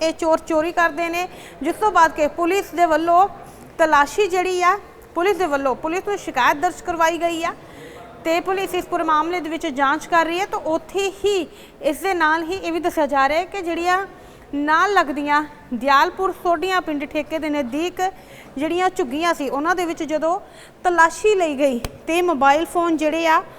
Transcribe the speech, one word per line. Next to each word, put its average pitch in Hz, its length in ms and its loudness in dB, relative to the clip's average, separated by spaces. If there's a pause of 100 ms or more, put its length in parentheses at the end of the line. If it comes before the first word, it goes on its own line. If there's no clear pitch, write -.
ਇਹ 320 100 0
ਚੋਰ 320 260 0
ਚੋਰੀ 320 340 -2
ਕਰਦੇ 339 360 0
ਨੇ, 349 200 -4 (340)
ਜਿਸ 330 120 -2
ਤੋਂ 427 180 0
ਬਾਅਦ 330 200 6
ਕਿ 302 160 0
ਪੁਲਿਸ 349 460 0
ਦੇ 349 120 4
ਵੱਲੋਂ 339 420 4 (500)
ਤਲਾਸ਼ੀ 311 480 4
ਜਿਹੜੀ 359 360 0
ਆ, 370 160 4 (360)
ਪੁਲਿਸ 349 220 2
ਦੇ 349 100 0
ਵੱਲੋਂ 277 280 0
ਪੁਲਿਸ 339 340 -4
ਨੂੰ 403 100 -2
ਸ਼ਿਕਾਇਤ 285 380 2
ਦਰਜ 339 240 -2
ਕਰਵਾਈ 330 380 0
ਗਈ 330 260 -2
ਆ 349 100 -4 (720)
ਤੇ 330 160 2
ਪੁਲਿਸ 381 340 -2
ਇਸ 359 120 -4
ਪੂਰੇ 339 180 -4
ਮਾਮਲੇ 320 360 0
ਦੇ 302 80 -6
ਵਿੱਚ 330 180 -6
ਜਾਂਚ 277 400 0
ਕਰ 330 200 4
ਰਹੀ 339 140 -2
ਹੈ। 403 60 -2
ਤਾਂ - 120 -6
ਉੱਥੇ 349 540 -2 (120)
ਹੀ 392 220 0 (360)
ਇਸ 277 160 0
ਦੇ 370 160 -2
ਨਾਲ 330 280 2
ਹੀ 330 120 -6
ਇਹ 339 180 -6
ਵੀ 330 80 -4
ਦੱਸਿਆ 330 260 0
ਜਾ 269 220 2
ਰਿਹਾ 311 120 0
ਹੈ 370 40 -2
ਕਿ 381 180 -8
ਜਿਹੜੀਆਂ 349 440 0 (480)
ਨਾਲ 320 400 2
ਲੱਗਦੀਆਂ 294 480 0 (320)
ਦਿਆਲਪੁਰ 320 580 2 (100)
ਸੋਢੀਆਂ 359 400 0
ਪਿੰਡ 302 220 -4
ਠੇਕੇ 311 340 -4
ਦੇ 302 120 -4
ਨਜ਼ਦੀਕ 294 500 -4 (560)
ਜਿਹੜੀਆਂ 339 400 0
ਝੁੱਗੀਆਂ 320 380 0
ਸੀ 285 140 -4
ਉਹਨਾਂ 302 260 0
ਦੇ 359 100 -2
ਵਿੱਚ 330 180 -4
ਜਦੋਂ 311 360 -2 (460)
ਤਲਾਸ਼ੀ 349 500 4
ਲਈ 320 240 0
ਗਈ 269 200 2 (280)
ਤੇ 330 160 0
ਮੋਬਾਈਲ 294 420 4
ਫੋਨ 339 320 0
ਜਿਹੜੇ 311 300 0
ਆ 320 160 4 (160)